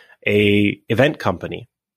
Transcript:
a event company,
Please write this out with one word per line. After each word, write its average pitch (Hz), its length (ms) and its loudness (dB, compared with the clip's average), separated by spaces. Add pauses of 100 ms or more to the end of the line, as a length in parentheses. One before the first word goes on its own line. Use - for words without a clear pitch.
(260)
a 104 640 2
event 139 300 0
company, 87 520 -6 (260)